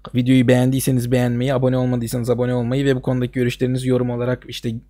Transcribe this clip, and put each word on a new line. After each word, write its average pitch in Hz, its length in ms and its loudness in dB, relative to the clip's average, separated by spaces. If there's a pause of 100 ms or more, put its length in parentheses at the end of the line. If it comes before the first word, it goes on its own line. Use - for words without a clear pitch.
(160)
videoyu 127 320 4
beğendiyseniz 127 640 2
beğenmeyi, 123 420 0
abone 127 240 2
olmadıysanız 123 520 -2
abone 123 240 0
olmayı 123 320 0
ve 135 100 4
bu 123 60 -4
konudaki 127 300 -2
görüşlerinizi 127 580 -2
yorum 123 200 2
olarak 123 380 -4
işte 120 240 -8 (180)